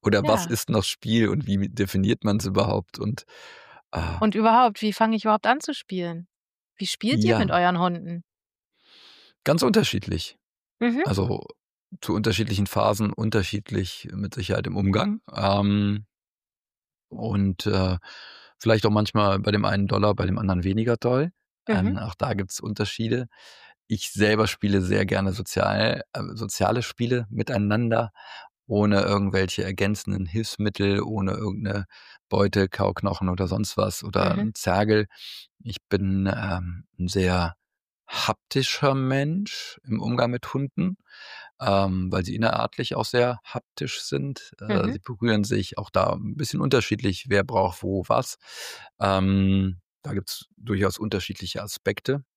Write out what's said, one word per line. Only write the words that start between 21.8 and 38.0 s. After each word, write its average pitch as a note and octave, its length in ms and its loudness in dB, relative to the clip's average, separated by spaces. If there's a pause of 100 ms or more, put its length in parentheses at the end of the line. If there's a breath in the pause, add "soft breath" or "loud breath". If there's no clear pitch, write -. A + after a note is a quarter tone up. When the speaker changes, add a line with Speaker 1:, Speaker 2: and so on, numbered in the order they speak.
Speaker 1:
Ähm, C#4 100 -2
auch G#2+ 180 -8
da A#2+ 180 -2
gibt's G2 260 -6
Unterschiede. A2+ 680 -4 (600 loud breath)
Ich - 240 -4
selber G#2+ 360 4
spiele G2 340 0
sehr G2 240 2
gerne G2 260 0
sozial-, G2+ 680 0 (120)
äh, - 80 -6 (120)
soziale G#2+ 480 -2
Spiele A#2+ 480 -2
miteinander, A2+ 840 0 (560 loud breath)
ohne G#2 340 4
irgendwelche G2 600 0
ergänzenden G2 640 -2
Hilfsmittel, G2+ 760 0
ohne G2 320 -2
irgend G#2 300 -4
'ne G2+ 220 -4 (440 loud breath)
Beute, G2+ 380 2
Kauknochen F#2+ 640 0
oder F2+ 180 0
sonst G2 300 -2
was G2 260 -2
oder - 320 0
Speaker 2:
Mhm. G3+ 60 0
Speaker 1:
'n A3 120 -2
Zergel. G#2 520 2 (560 loud breath)
Ich - 160 -10 (120)
bin, F#2+ 440 2
ähm, F2+ 520 -6 (120)
'n F2+ 100 -2
sehr F2+ 480 2 (520)